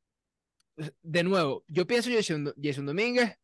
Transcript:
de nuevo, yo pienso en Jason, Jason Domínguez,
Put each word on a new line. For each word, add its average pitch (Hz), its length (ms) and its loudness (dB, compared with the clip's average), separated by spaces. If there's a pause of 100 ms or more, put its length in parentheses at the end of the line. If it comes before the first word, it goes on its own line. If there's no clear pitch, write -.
(1040)
de 170 200 0
nuevo, 170 460 2
yo 170 180 0
pienso 240 240 0
en 240 60 2
Jason, 151 440 -2
Jason 143 260 -4
Domínguez, 226 580 0